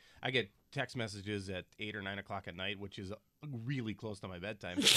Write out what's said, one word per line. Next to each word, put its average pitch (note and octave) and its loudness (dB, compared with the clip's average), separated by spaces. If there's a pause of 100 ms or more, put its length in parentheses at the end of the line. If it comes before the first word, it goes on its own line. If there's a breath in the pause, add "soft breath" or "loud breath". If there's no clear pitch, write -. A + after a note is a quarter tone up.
(220 soft breath)
I C3 0
get A#2 4 (220)
text C3 -2
messages G2+ -2
at F2+ -4 (120)
eight G#2+ -4
or G#2+ -4
nine G2 -4
o'clock G2 -6
at E2+ -8
night, G2 -2
which G2 -8
is G2 -4 (520)
really A#2+ 0
close G#2 -6
to G2 -6
my F#2 -8
bedtime. F#2 -4 (180)